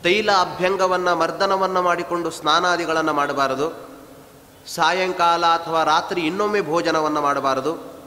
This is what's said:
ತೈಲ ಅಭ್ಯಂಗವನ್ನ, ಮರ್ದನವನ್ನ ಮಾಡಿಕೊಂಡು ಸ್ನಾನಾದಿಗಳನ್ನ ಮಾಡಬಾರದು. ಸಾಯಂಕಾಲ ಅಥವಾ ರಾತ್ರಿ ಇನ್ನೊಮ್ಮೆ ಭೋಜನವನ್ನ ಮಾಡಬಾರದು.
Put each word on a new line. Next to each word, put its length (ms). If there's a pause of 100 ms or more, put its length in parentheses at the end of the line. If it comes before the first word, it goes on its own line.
ತೈಲ 280
ಅಭ್ಯಂಗವನ್ನ, 800
ಮರ್ದನವನ್ನ 640
ಮಾಡಿಕೊಂಡು 520
ಸ್ನಾನಾದಿಗಳನ್ನ 800
ಮಾಡಬಾರದು. 580 (1040)
ಸಾಯಂಕಾಲ 720
ಅಥವಾ 380
ರಾತ್ರಿ 380
ಇನ್ನೊಮ್ಮೆ 400
ಭೋಜನವನ್ನ 560
ಮಾಡಬಾರದು. 880